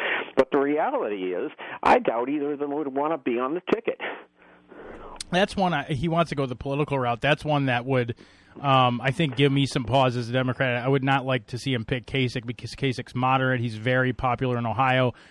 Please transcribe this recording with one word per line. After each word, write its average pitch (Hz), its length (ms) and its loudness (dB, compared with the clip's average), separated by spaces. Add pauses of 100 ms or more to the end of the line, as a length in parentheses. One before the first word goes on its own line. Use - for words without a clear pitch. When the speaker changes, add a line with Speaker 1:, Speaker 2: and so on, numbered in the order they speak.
(360)
Speaker 1:
But - 160 4
the 147 60 4
reality 139 760 0
is, 117 160 -4 (320)
I - 160 6
doubt 123 300 0
either 147 240 -2
of 139 80 -8
them 143 100 -4
would 143 240 -4
wanna 151 240 0
be 123 220 -2
on 131 140 -2
the 180 80 -6 (120)
ticket. - 260 -4 (1300)
Speaker 2:
That's 190 240 0
one 180 180 2
I, 143 100 -2
he 151 220 -2
wants 165 220 2
to 131 80 -8
go 139 100 0
the 123 80 -6
political 139 440 -2
route. 120 220 0
That's 147 240 2
one 143 220 2
that 120 180 0
would, 123 300 0 (460)
um, 127 420 4
I 135 80 0
think, 139 240 0
give 139 160 4
me 139 140 4
some 127 200 -2
pause 127 300 4
as 120 140 -4
a 120 40 -6
Democrat. 127 520 0
I 131 40 0
would 139 140 2
not 135 220 2
like 131 240 -2
to 120 100 -8
see 135 140 -2
him 117 140 -2
pick 123 200 -4
Kasich 127 380 -2
because 120 300 -10
Kasich's 131 400 -4
moderate. 127 460 2
He's 117 160 -4
very 127 360 2
popular 123 460 -2
in 120 80 -2
Ohio. 127 480 2 (160)